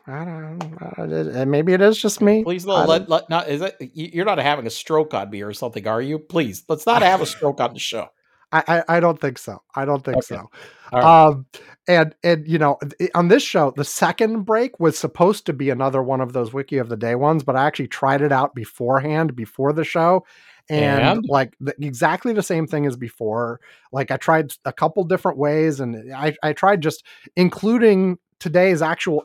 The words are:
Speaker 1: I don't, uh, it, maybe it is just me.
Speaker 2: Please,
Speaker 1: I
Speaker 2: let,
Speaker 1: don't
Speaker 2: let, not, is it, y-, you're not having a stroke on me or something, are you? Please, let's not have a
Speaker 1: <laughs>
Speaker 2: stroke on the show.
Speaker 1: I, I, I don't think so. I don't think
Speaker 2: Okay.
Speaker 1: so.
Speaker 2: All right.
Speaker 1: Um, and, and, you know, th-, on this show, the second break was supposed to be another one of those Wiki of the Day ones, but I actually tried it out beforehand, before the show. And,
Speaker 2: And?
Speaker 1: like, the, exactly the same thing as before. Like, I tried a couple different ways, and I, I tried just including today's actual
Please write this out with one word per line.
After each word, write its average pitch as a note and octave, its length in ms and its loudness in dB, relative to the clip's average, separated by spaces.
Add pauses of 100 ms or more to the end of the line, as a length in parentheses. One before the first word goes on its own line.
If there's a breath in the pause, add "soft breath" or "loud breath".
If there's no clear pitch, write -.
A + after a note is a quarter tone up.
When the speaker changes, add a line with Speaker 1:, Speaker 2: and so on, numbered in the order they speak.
Speaker 1:
I D3 180 -10
don't, D#3+ 560 -12
uh, - 220 -12
it, D#3 440 -4
maybe D#3 260 2
it F#3 80 4
is G#3+ 200 4
just G#3 200 -2
me. G#3+ 220 4
Speaker 2:
Please, F3+ 240 -6
Speaker 1:
I F3+ 180 2
Speaker 2:
let, D#3+ 140 4
Speaker 1:
don't F#3+ 100 -10
Speaker 2:
let, - 200 0
not, E3 180 -2
is D3 140 -4
it, F#3+ 180 -6
y-, B2+ 140 -14
you're E3 320 -6
not F#3+ 140 0
having C#3 260 0
a A2+ 60 -6
stroke D#3 420 -2
on G2+ 160 -4
me G2+ 140 -10
or G#2 100 -10
something, A2+ 340 -10
are A2 140 -2
you? D3 160 -6
Please, D3+ 500 -4
let's D#3 200 -2
not A#3 160 4
have F#3 180 4
a D#3 40 0
Speaker 1:
<laughs> - 20 -6
Speaker 2:
stroke C#3 340 -4
on A#2+ 120 -2
the C3+ 60 -18
show. - 280 -8 (440)
Speaker 1:
I, D#3 160 2
I, E3 300 2
I - 20 4
don't E3+ 220 2
think C3 160 -4
so. G2 240 -14 (140)
I C#3 100 -4
don't C#3 180 -2
think B2+ 140 -2
Speaker 2:
Okay. B2+ 80 -2 (100)
Speaker 1:
so. - 140 -14 (420 loud breath)
Speaker 2:
All B2 80 2
right. B2 40 4 (240)
Speaker 1:
Um, C#3 180 0 (420 loud breath)
and, D#3+ 360 2
and, E3 240 2
you D#3+ 100 0
know, D3 220 2 (180)
th-, F3+ 160 -4
on F3 140 2
this A#3+ 160 6
show, C#3+ 320 0
the C#3 100 -4
second A3 560 -2
break A3+ 380 -2
was D#3+ 180 2
supposed F3+ 480 0
to E3 80 -4
be C3+ 160 -2
another C3 320 0
one C3 200 -2
of B2 120 -6
those A#2+ 180 -4
Wiki C#3 280 -6
of A#2 100 -4
the A#2 80 -6
Day A#2 160 -2
ones, D3 300 0
but C3 120 -2
I C3+ 120 2
actually C#3+ 220 -4
tried C#3 340 0
it D3 80 0
out C3+ 240 0
beforehand, C3+ 800 -2
before C3 360 -4
the D#3 120 -2
show. F3 420 2 (420 soft breath)
And, C#3+ 360 2
Speaker 2:
And? G3 240 2
Speaker 1:
like, C3+ 320 0
the, C#3 200 -8
exactly D#3 540 -2
the G#3+ 80 0
same E3 240 -2
thing D3 220 -2
as B2 100 -4
before. A#2 600 -6 (320 soft breath)
Like, C3 180 -4
I C3 80 -2
tried D#3+ 360 2 (120)
a C3+ 80 -6
couple E3 300 -2
different F3 340 -2
ways, D3 420 0
and A#2+ 320 -8
I, D3 300 -4
I D3+ 120 -2
tried F#3+ 280 2
just D3 220 -4 (320 loud breath)
including F#3+ 840 2 (220)
today's F3 420 2
actual D#3+ 440 -2